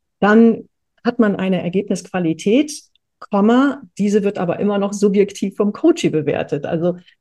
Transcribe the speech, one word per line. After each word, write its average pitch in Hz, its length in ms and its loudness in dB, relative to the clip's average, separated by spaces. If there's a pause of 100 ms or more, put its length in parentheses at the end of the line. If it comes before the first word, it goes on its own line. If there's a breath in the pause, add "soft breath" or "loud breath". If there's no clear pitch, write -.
(200)
dann 220 500 4 (340)
hat 240 160 -2
man 202 160 2
eine 190 260 -2
Ergebnisqualität, 190 1120 -2 (480)
Komma, 240 600 0 (160)
diese 202 260 0
wird 202 140 -2
aber 175 220 -4
immer 202 180 -2
noch 196 160 -2
subjektiv 208 640 0
vom 208 160 0
Coachee 320 360 2
bewertet. 151 560 -4
Also 175 320 -2 (240 loud breath)